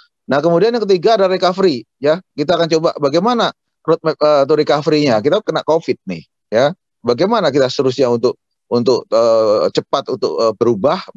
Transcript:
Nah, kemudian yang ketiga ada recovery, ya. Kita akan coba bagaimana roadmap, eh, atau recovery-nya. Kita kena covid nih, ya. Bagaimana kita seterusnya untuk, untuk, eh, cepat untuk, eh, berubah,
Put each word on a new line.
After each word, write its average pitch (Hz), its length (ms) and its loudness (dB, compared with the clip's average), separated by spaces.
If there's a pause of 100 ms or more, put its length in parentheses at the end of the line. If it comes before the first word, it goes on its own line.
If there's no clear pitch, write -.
(280)
Nah, 135 120 0
kemudian 170 320 2
yang 226 160 -2
ketiga 196 320 2
ada 190 80 2
recovery, 180 560 0 (160)
ya. 151 200 0 (120)
Kita 151 240 -2
akan 165 160 0
coba 160 240 0
bagaimana 175 560 0 (320)
roadmap, 156 360 -2
eh, 151 240 4
atau 151 120 0
recovery-nya. 147 640 2
Kita 156 240 0
kena - 200 -4
covid 160 320 0 (120)
nih, 165 160 -10 (280)
ya. 143 200 2 (280)
Bagaimana 170 480 0
kita 131 240 0
seterusnya 131 400 0
untuk, 120 240 -2 (320)
untuk, 120 400 0
eh, 110 640 2
cepat - 400 -4
untuk, 107 240 -4
eh, 113 200 0
berubah, 120 600 0